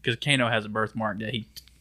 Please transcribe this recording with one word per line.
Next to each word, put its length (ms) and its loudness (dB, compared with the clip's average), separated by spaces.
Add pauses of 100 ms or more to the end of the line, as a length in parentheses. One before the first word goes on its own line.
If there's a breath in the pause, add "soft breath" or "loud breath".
'cause 180 0
Kano 260 4
has 160 2
a 40 -10
birthmark 520 -2
that 140 -4
he, 140 -6 (320 soft breath)